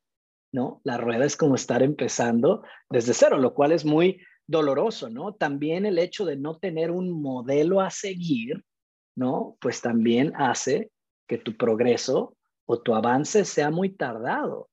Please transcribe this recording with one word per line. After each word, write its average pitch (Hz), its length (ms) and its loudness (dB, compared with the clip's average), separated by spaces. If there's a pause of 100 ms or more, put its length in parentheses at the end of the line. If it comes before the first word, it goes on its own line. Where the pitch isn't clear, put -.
(520)
¿no? 131 320 -4
La 127 120 -4
rueda 117 280 0
es 147 120 0
como 139 200 2
estar 123 260 0
empezando 131 800 2 (260)
desde 120 260 2
cero, 269 240 6
lo 127 140 2
cual 147 200 4
es 156 120 2
muy 165 360 2 (260)
doloroso, 151 640 0
¿no? 165 240 -10
También 156 520 -2
el 185 120 2
hecho 180 260 -2
de 147 120 -2
no 151 220 -6
tener 165 320 -2
un 185 200 -4
modelo 147 720 0
a 185 100 -2
seguir, 170 760 -6 (520)
¿no? 127 440 -4
Pues 123 200 -4
también 117 560 2
hace 127 540 -2 (360)
que 117 120 -4
tu 117 180 -8
progreso 120 800 0 (300)
o 120 140 0
tu 117 140 0
avance 127 500 2
sea 151 260 0
muy 185 200 0
tardado. 147 840 -6